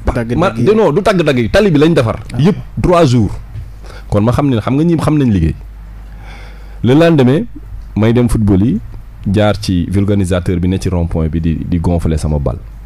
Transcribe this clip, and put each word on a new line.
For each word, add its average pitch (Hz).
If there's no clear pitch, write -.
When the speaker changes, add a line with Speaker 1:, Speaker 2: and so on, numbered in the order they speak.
Speaker 1:
Pa-, -
Speaker 2:
dagg-dagg 120
Speaker 1:
ma, 180
Speaker 2:
yeeg. 175
Speaker 1:
non, 202
du 165
dagg-dagg 165
yi, 117
tali 202
bi 147
lañ 160
defar. 113
Speaker 2:
Ah. 120
Speaker 1:
Yëpp 175
trois 170
jours. 120
Kon 104
ma 117
xam 147
ne, 120
xam 123
nga 151
ñi 170
xam 156
nañ 135
liggéey. 80
Le 120
lendemain, 156
may 107
dem 120
football 101
yi, 143
jaar 104
ci 90
vulcanisateur 95
bi 87
ne 92
ci 98
rond-point 85
bi 80
di, 82
di 87
gonfler 85
sama 76
bal. -